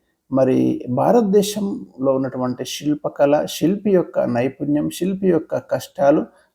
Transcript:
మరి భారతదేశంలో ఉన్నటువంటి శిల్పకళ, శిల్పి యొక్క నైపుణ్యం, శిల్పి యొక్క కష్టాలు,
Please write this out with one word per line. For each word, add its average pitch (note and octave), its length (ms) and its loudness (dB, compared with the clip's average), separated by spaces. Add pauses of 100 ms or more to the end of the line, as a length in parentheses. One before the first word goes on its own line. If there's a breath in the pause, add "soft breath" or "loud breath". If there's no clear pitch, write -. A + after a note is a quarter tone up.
(320)
మరి B2+ 580 2
భారతదేశంలో F#3+ 1300 0
ఉన్నటువంటి B2+ 500 -4
శిల్పకళ, D3 800 0
శిల్పి G3+ 460 -2
యొక్క F3 280 2
నైపుణ్యం, C#3 720 -2
శిల్పి F#3+ 380 -2
యొక్క D#3+ 300 0
కష్టాలు, C#3 680 0 (280 soft breath)